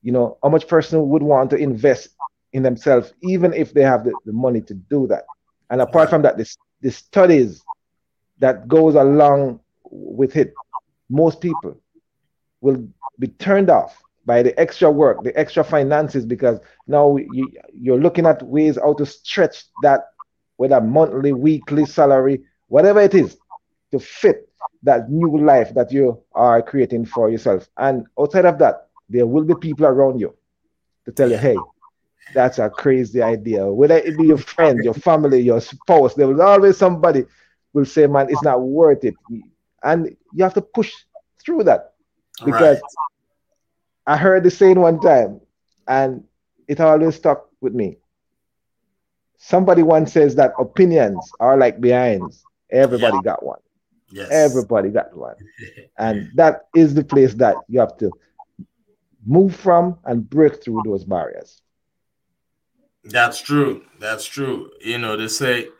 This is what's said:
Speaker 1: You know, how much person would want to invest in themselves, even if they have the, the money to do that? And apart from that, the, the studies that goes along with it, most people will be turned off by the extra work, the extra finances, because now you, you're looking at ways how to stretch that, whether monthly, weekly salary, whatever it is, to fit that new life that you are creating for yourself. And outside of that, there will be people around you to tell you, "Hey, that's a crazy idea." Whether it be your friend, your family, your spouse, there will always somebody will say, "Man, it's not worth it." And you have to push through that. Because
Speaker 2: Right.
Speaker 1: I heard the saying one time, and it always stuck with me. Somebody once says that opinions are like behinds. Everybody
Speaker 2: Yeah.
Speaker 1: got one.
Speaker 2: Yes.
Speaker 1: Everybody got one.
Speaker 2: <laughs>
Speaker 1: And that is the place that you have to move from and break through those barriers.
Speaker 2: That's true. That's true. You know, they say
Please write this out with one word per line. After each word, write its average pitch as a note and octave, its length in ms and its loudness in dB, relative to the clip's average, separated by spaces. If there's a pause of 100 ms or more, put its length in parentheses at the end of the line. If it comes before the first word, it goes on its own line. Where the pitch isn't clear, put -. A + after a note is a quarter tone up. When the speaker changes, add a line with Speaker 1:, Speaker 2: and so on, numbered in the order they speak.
Speaker 1:
You B2 100 -6
know, A#2+ 300 -2
how C#3+ 60 0
much D#3+ 200 0
person D#3+ 400 0
would D3 140 0
want C3+ 280 0
to C#3+ 60 0
invest B2+ 540 -2 (420)
in C3 100 -4
themselves, B2 580 0
even F3+ 320 -2
if D#3 200 -6
they C#3+ 100 4
have B2 220 2
the, A#2+ 200 -6
the G#2+ 80 -12
money A#2+ 300 -2
to G#2 120 -18
do B2 340 -4
that? - 200 -4 (420)
And B2+ 100 -2
apart D#3 300 2
from D#3 120 0
that, - 140 2
the, - 200 -12 (240)
the C3 100 -4
studies C#3+ 760 0 (720)
that A#2+ 280 -2
goes D#3 300 2
along C#3 640 2 (240)
with C3 520 -6
it, B2 180 -2 (540)
most D#3 320 0
people D#3+ 400 -10 (800)
will B2+ 260 -2 (320)
be B2+ 100 -8
turned G3 420 -2
off - 340 -2 (220)
by A#2+ 160 2
the B2 180 0
extra E3 300 0
work, C#3+ 340 0
the B2 140 -6
extra D3+ 260 -2
finances, D3 640 -2
because A#2 340 -2 (260)
now C#3+ 300 2
you, C3 340 -8 (220)
you're B2 260 -2
looking E3+ 280 0
at D3 160 2
ways D3 380 -2
how D3 120 0
to C#3+ 140 -4
stretch - 580 -6 (140)
that, - 320 0 (460)
whether C3+ 240 0
monthly, C3+ 520 0
weekly D3 540 -2
salary, C#3 560 0 (260)
whatever F#3+ 320 4
it G3 140 4
is, C#3 240 0 (520)
to C#3 80 -6
fit - 500 -2 (340)
that A#2 280 0
new D#3 280 -2
life C3+ 360 2
that B2 160 -2
you C3 300 -2 (120)
are A#2 280 2
creating A#2+ 460 -4
for A2+ 240 -2
yourself. A2 360 -4 (120)
And C3 280 -4 (120)
outside D#3+ 260 0
of D#3+ 140 2
that, - 300 0 (200)
there A#2+ 180 0
will D3+ 180 -2
be E3+ 100 0
people D3+ 320 -4
around C3 340 0
you - 140 -8 (720)
to - 60 -16
tell B2+ 180 0
you, A2 80 -2
"Hey, A#2+ 180 0 (760)
that's B2+ 240 0
a G#2+ 120 -2
crazy B2 520 -2
idea." A2 440 -4
Whether C#3 300 2
it D#3 200 -2
be D#3+ 100 2
your D3+ 120 4
friend, C#3 460 0
your A#2 100 -2
family, D3 460 2
your A#2+ 200 2
spouse, C#3 540 0
there C#3 140 2
will C#3+ 140 2
always G3 340 6
somebody E3+ 480 0 (480)
will C#3+ 140 0
say, D3+ 200 2
"Man, C#3+ 240 0
it's C#3+ 120 -4
not C3+ 180 0
worth C#3+ 420 2
it." A2+ 140 -6 (680)
And D#3+ 320 -4 (180)
you F#3 120 -2
have F#3+ 100 -4
to G#3 60 -2
push - 340 -6 (480)
through D#4 220 -4
that. - 300 0 (500)
Because C#3+ 320 2
Speaker 2:
Right. C#3 60 -14 (1200)
Speaker 1:
I D3 100 0
heard F#3 280 2
the F3+ 60 6
saying F#3 300 4
one E3 200 2
time, A#2+ 400 2 (480)
and C3 360 -4 (440)
it D3 120 -6
always D#3 360 2
stuck - 320 -4 (120)
with A#2 140 -6
me. G2+ 240 -8 (1400)
Somebody F3+ 400 2
once D#3 300 2
says D3 220 2
that D#3+ 240 2
opinions C3 840 0
are C3 160 2
like B2 240 0
behinds. A#2+ 640 -2 (260)
Everybody B2 480 0
Speaker 2:
Yeah. - 120 -6
Speaker 1:
got - 120 -8
one. - 180 -14 (520)
Speaker 2:
Yes. - 180 -18
Speaker 1:
Everybody B2 600 0
got G#2 260 -6
one. A#1 200 -18 (300)
Speaker 2:
<laughs> - 320 -20
Speaker 1:
And G#2+ 360 -6
that D#3+ 400 0
is D#3+ 200 4
the D3+ 100 0
place C3 300 2
that A2 220 0 (120)
you A#2+ 120 -2
have - 180 -2
to G2+ 140 -6 (1120)
move F3 300 0
from F3 480 0
and A#2 240 -6
break D3 340 0
through A2 200 -8
those G2+ 220 -8
barriers. D#2+ 580 -10 (1400)
Speaker 2:
That's A#2+ 380 -4
true. C#3+ 420 -4 (160)
That's A2 280 -10
true. C3+ 440 -10 (100)
You A#2 180 -8
know, A2 180 -8
they A2 120 -8
say A#2+ 400 -6 (120)